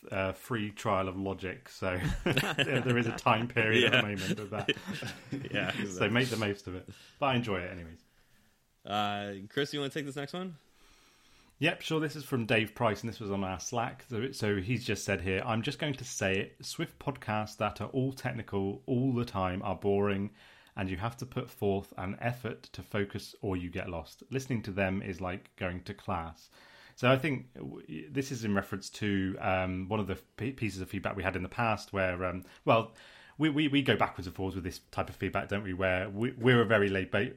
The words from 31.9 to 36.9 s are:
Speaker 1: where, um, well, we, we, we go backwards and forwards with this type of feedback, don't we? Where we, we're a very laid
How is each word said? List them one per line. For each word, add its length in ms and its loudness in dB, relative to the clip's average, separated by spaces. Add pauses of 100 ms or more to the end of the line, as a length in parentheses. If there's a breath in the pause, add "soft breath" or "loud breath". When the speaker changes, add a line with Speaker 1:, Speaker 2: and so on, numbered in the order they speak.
Speaker 1:
where, 320 0
um, 180 -4 (220 loud breath)
well, 280 4 (440 loud breath)
we, 120 4
we, 180 2
we 160 4
go 120 6
backwards 300 0
and 100 -8
forwards 200 -2
with 80 -4
this 160 -6 (100)
type 180 -2
of 80 -12
feedback, 320 -2
don't 160 -2
we? 100 -4
Where 360 2
we, 300 0
we're 220 8
a 40 8
very 240 6
laid 220 2